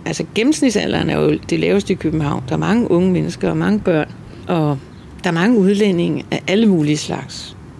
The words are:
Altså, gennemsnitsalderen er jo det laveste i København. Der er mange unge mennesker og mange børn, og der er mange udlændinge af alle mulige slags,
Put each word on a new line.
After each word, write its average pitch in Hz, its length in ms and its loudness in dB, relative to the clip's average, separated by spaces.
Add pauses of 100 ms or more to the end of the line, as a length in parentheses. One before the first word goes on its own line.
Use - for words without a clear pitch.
Altså, 160 180 -4 (100)
gennemsnitsalderen 208 760 2
er 151 100 0
jo 151 180 2 (120)
det 165 100 0
laveste 190 320 2
i 180 40 -2
København. 147 520 -2
Der 151 60 -2
er 160 40 0
mange 185 320 2
unge 180 220 4
mennesker 170 380 -2
og 160 60 -2
mange 185 240 0
børn, 160 280 0 (400)
og 151 300 0 (460)
der 185 60 0
er 170 40 0
mange 208 240 4
udlændinge 185 720 2
af - 160 -4
alle 220 200 4
mulige 151 300 4
slags, - 600 -8 (240)